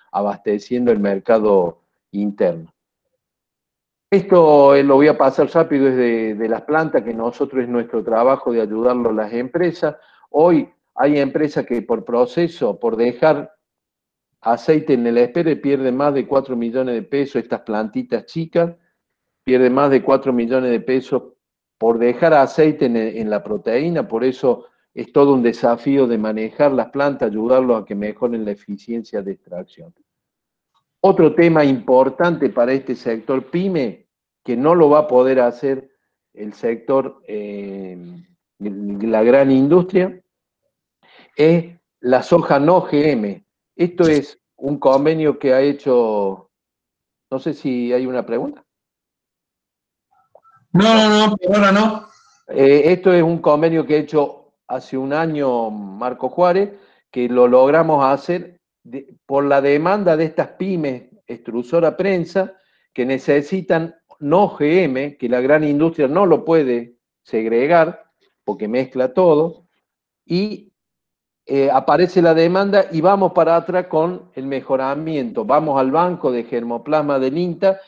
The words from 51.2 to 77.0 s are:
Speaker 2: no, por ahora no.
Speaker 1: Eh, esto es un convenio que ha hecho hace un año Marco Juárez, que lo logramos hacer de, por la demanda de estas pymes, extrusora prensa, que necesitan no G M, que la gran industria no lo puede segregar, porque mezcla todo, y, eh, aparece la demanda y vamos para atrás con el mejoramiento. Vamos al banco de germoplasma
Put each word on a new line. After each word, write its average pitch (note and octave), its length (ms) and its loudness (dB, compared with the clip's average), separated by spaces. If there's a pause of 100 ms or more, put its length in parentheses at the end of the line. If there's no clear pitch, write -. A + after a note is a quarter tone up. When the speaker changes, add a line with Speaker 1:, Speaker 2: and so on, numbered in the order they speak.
Speaker 2:
no, G#3 100 -2
por F#3+ 180 0
ahora G3+ 160 4
no. G#3+ 360 0 (420)
Speaker 1:
Eh, C#3+ 420 4
esto F3+ 220 2
es F3 100 4
un E3 160 0
convenio D#3+ 460 0
que D3+ 100 0
ha D3+ 40 2
hecho - 560 -4 (120)
hace C3 300 -10
un C3+ 160 -6
año C#3 580 -2
Marco G#2+ 560 -10
Juárez, F3+ 460 0 (360)
que B2 200 -4
lo B2 180 4
logramos C#3+ 560 4
hacer D#3 560 -4 (240)
de, B2+ 320 -18 (100)
por C#3 200 -2
la C#3 160 2
demanda D#3+ 560 0
de D#3+ 80 0
estas D#3+ 240 -4
pymes, D#3+ 540 -6 (220)
extrusora B2 720 -4
prensa, F#3+ 640 -4 (360)
que B2 120 -4
necesitan D#3+ 920 -2 (240)
no E3+ 300 2
G D#3+ 340 0
M, C#3+ 340 -6
que B2 100 -8
la B2 140 0
gran D3+ 220 2
industria D3 440 0
no F3 180 0
lo D#3 200 2
puede B2+ 500 -2 (280)
segregar, C3+ 800 0 (400)
porque G#2 220 -8
mezcla B2+ 460 -4
todo, E3 520 0 (600)
y, F#3+ 460 -6 (760)
eh, C3+ 240 0
aparece D#3+ 520 2
la E3 120 4
demanda F#3+ 560 2
y D#3+ 120 -4
vamos F#3 320 2
para E3 240 2
atrás F3+ 300 -4
con E3+ 460 -4
el C3+ 140 -12
mejoramiento. C3+ 960 -6
Vamos C#3 340 0
al C3 140 0
banco E3+ 400 -2
de A#2+ 140 -4
germoplasma C3+ 720 -4